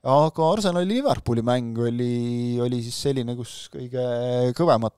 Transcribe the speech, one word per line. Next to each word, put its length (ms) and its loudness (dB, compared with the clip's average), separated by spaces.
Aga 420 4
Arsenali 420 2
Liverpooli 560 0
mäng 340 0
oli, 800 -2
oli 220 0
siis 160 -8
selline, 380 -2
kus 340 -12
kõige 840 -2
kõvemat, 440 2